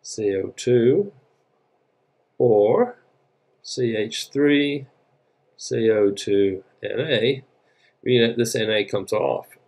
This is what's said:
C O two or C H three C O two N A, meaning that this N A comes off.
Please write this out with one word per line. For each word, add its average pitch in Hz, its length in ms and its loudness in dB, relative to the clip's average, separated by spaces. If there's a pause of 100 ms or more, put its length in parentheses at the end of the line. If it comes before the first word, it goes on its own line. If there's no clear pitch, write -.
C 104 340 -4
O 95 220 -6
two 123 560 2 (1300)
or 120 580 2 (640)
C 120 340 -4
H 107 380 -6
three 143 540 0 (720)
C 117 320 -2
O 104 200 4
two 98 540 -2 (180)
N 104 180 -6
A, 131 440 -2 (580)
meaning 117 260 4
that 117 100 -4
this 117 160 -2
N 110 160 -2
A 107 140 2
comes 98 280 -6
off. 80 560 -4